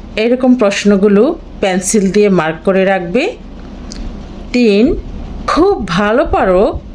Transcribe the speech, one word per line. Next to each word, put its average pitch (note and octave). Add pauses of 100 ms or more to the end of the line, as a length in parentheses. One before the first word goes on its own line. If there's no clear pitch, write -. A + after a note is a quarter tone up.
(160)
এরকম B3
প্রশ্নগুলো G3+ (260)
পেন্সিল F#3+
দিয়ে G#3
মার্ক D#3+
করে F#3+
রাখবে। F#3+ (1160)
তিন, A#3+ (520)
খুব F4
ভালো G#3
পারো B3 (160)